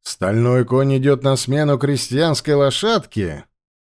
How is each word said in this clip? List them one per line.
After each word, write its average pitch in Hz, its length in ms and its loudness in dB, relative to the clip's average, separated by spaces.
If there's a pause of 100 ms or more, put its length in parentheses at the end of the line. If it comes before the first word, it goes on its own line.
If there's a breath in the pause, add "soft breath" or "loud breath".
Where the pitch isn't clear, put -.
«Стальной 117 600 0
конь 135 320 2
идёт 139 260 2
на 135 140 2
смену 143 420 0
крестьянской 143 760 -2
лошадке!» 135 920 -2 (560)